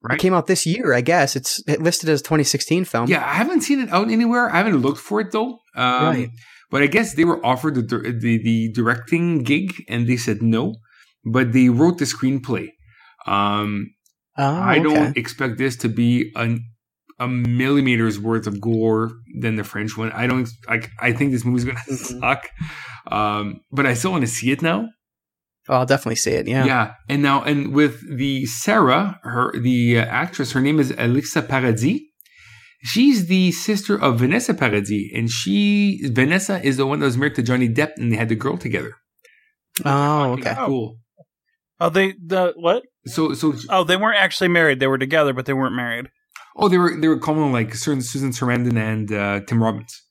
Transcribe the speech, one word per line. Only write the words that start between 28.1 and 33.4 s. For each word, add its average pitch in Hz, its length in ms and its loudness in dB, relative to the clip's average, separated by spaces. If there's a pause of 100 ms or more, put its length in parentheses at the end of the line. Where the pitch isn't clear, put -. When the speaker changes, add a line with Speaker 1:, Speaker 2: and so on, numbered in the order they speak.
Speaker 1:
the 135 300 -4
Sarah, 180 800 2
her, 123 340 0
the, 120 400 4
uh, 113 60 4
actress, 131 480 -4
her 127 80 2
name 147 180 4
is 131 180 2
Alexa 123 460 0
Paradis. 127 580 0 (840)
She's 214 440 4
the 185 240 4